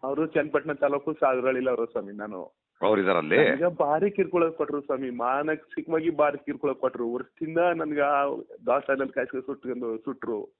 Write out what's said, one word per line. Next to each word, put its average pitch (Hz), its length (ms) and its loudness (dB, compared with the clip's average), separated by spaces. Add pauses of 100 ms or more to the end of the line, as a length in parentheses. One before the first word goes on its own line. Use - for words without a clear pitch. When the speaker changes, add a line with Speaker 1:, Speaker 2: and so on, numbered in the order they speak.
Speaker 1:
ಅವರು 143 220 0
ಚನ್ನಪಟ್ಟಣ 151 480 -2
ತಾಲೂಕು 143 400 0
ಸಾಗರಹಳ್ಳಿಲಿ 127 560 2
ಅವರು 117 160 0
ಸ್ವಾಮಿ. 101 260 -6
ನಾನು 104 500 -12 (200)
Speaker 2:
ಅವ್ರು 101 200 4
ಇದಾರಲ್ಲಿ? 92 480 4
Speaker 1:
ನನ್ಗೆ 165 260 2
ಭಾರಿ 165 360 2
ಕಿರ್ಕೊಳಕ್ 170 460 0
ಕೊಟ್ರು 147 240 -2
ಸ್ವಾಮಿ, 135 280 -4
ಮಾನಸಿಕವಾಗಿ 156 1000 -2
ಭಾರಿ 147 280 2
ಕಿರ್ಕೊಳಕ್ 139 420 -4
ಕೊಟ್ರು. 120 340 -2
ವರ್ಷದಿಂದ 156 440 -6
ನನ್ಗ 160 440 0
ಆ 143 240 2 (400)
ದಾಸನಲ್ಲಿ 135 480 0
ಕಾಯ್ಸ್ಕೊಂಡು 131 320 -4
ಸುಟ್ಕೊಂಡು, 123 520 -6
ಸುಟ್ರು. 113 440 -6 (180)